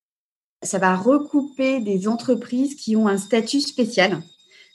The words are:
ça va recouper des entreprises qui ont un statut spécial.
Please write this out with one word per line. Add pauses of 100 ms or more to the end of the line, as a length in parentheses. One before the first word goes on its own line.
(640)
ça
va
recouper
des
entreprises
qui
ont
un
statut
spécial. (540)